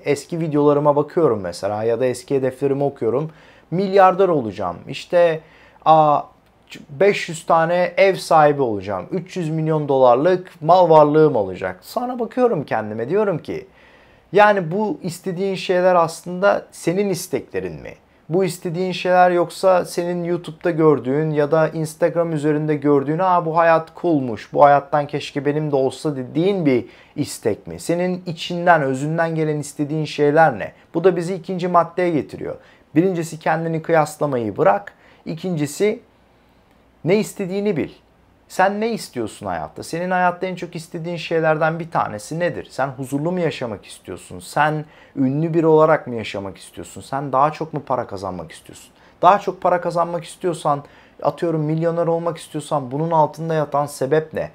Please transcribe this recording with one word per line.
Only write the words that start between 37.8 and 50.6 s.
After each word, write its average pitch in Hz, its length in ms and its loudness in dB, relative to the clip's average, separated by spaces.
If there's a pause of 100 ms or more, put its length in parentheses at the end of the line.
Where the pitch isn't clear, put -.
Sen 196 320 0
ne 226 120 -2
istiyorsun 113 540 -8
hayatta? 80 360 -8
Senin 180 280 -6
hayatta 180 360 0
en 185 80 -8
çok 180 220 -12
istediğin 170 400 -10
şeylerden 160 640 0
bir 165 120 -10
tanesi 107 480 -4
nedir? 139 320 -4
Sen 135 180 -4
huzurlu 139 440 -6
mu 180 80 -2
yaşamak 123 460 -6
istiyorsun? - 520 -16
Sen 151 460 -2 (320)
ünlü 147 380 0
biri 165 120 2
olarak 156 400 6
mı 123 80 -8
yaşamak 98 440 -8
istiyorsun? - 420 -16
Sen 139 320 -8
daha 143 200 2
çok 156 200 -10
mu 147 140 -6
para 123 200 -4
kazanmak 92 460 -10
istiyorsun? - 380 -20 (320)
Daha 185 160 6
çok 185 220 -8
para 180 200 0
kazanmak 170 440 -4
istiyorsan, 156 580 -4 (400)